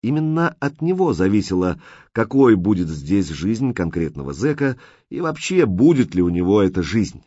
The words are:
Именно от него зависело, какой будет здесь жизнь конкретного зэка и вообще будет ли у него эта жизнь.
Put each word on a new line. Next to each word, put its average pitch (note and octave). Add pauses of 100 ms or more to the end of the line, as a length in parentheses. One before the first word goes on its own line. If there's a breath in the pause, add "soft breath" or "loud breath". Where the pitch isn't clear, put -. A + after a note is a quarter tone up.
Именно D#3
от C#3+
него F3
зависело, F#2 (320 loud breath)
какой A#2
будет F2+
здесь D#2
жизнь A2
конкретного D#2
зэка C3+ (320 soft breath)
и -
вообще D#3+
будет A#2
ли F2+
у F2
него F2+
эта F#2+
жизнь. F2+